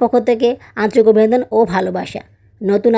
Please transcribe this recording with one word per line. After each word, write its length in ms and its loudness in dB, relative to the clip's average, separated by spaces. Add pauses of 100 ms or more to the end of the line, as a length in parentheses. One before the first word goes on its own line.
পক্ষ 120 0 (140)
থেকে 200 0 (340)
আন্তরিক 260 2
অভিনন্দন 340 2 (140)
ও 20 2 (140)
ভালোবাসা। 500 -6 (380)
নতুন 380 0